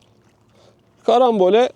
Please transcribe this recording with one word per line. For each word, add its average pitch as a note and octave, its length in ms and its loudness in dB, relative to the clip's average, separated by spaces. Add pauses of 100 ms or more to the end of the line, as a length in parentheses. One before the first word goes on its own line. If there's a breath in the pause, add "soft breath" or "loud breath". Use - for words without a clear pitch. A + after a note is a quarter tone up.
(1040 soft breath)
Karambole A3+ 720 0